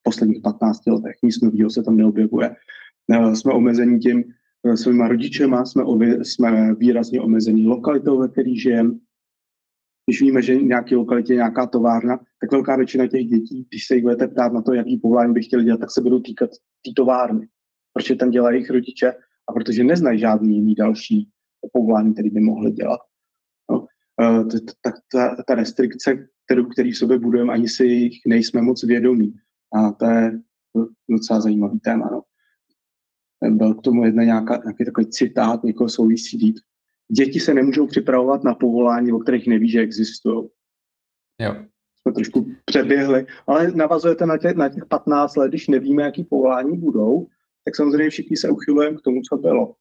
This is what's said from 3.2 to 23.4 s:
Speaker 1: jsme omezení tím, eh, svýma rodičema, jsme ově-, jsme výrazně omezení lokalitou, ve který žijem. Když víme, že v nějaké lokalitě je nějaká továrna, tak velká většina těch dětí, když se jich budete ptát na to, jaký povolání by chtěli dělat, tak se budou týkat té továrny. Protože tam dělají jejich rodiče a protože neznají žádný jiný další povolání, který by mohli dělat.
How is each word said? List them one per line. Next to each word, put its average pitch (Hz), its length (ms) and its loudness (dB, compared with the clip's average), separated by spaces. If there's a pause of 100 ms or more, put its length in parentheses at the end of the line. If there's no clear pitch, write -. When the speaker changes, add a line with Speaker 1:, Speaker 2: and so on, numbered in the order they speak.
Speaker 1:
jsme 131 160 0
omezení 120 480 4
tím, 120 240 2 (400)
eh, 117 120 2
svýma 120 320 2
rodičema, 127 560 0
jsme 127 200 -2
ově-, 120 400 2
jsme 110 500 0
výrazně 117 460 0
omezení 110 460 2
lokalitou, 135 520 0
ve 127 100 0
který 123 300 -2
žijem. 117 420 0 (1040)
Když 127 160 0
víme, 131 200 4
že 127 160 2
v 139 40 0
nějaké 123 340 0
lokalitě 120 360 0
je 123 40 4
nějaká 120 300 0
továrna, 117 540 0 (200)
tak 120 120 -4
velká 135 240 0
většina 127 300 0
těch 123 200 -2
dětí, 117 440 -2
když 110 160 -12
se 135 80 0
jich 120 80 2
budete 120 260 0
ptát 123 240 -2
na 117 100 -2
to, 127 120 0
jaký 120 220 -2
povolání 120 380 2
by 113 80 0
chtěli 120 220 0
dělat, 113 160 2
tak - 100 -10
se - 100 -2
budou 123 200 2
týkat 117 300 -6
té - 460 -20
továrny. 123 520 0 (440)
Protože - 240 -2
tam 127 140 0
dělají 120 260 2
jejich 127 140 -4
rodiče 127 420 -2 (360)
a 120 40 -10
protože 117 320 -2
neznají 143 340 2
žádný 107 380 2
jiný 107 180 2
další 107 540 -2 (440)
povolání, 110 400 2
který 107 180 -2
by 107 100 -2
mohli 107 320 0
dělat. - 280 -4 (680)